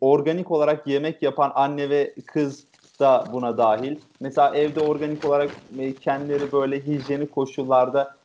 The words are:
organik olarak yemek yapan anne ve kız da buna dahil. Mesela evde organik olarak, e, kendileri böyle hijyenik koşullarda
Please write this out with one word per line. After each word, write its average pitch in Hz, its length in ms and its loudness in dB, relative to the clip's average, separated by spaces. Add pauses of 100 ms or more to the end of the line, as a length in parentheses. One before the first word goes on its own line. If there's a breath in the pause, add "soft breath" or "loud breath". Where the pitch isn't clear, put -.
organik 151 500 2
olarak 151 360 0
yemek 147 340 -2
yapan 139 340 0
anne 143 340 0
ve 143 240 0 (120)
kız 143 440 -4 (300)
da 127 340 4
buna 120 240 -4
dahil. 120 380 2 (240)
Mesela 135 360 2
evde 151 240 0
organik 151 460 -2
olarak, 143 240 2 (300)
e, 135 140 -4
kendileri 143 580 -4
böyle 139 280 0
hijyenik 143 520 -4
koşullarda 131 920 0